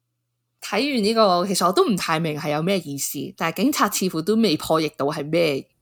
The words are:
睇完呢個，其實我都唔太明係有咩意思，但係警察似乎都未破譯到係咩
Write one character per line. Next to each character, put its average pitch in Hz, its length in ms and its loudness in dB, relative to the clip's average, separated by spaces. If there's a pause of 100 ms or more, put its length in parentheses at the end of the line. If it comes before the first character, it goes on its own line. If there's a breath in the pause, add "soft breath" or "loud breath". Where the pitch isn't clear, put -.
(640)
睇 269 320 -2
完 220 100 0
呢 220 100 2
個， 190 320 4
其 202 80 -2
實 185 120 2
我 180 60 2
都 370 140 4
唔 240 100 2
太 160 220 -2
明 151 220 -4
係 151 120 -4
有 151 100 -2
咩 190 180 0
意 143 160 -8
思， 139 220 -6 (180)
但 165 160 -2
係 - 40 -10
警 254 160 2
察 - 180 0
似 - 180 -2
乎 160 140 -2
都 208 140 0
未 208 200 4
破 160 240 0
譯 151 160 -2
到 139 100 -2
係 151 220 -4
咩 156 400 0 (140)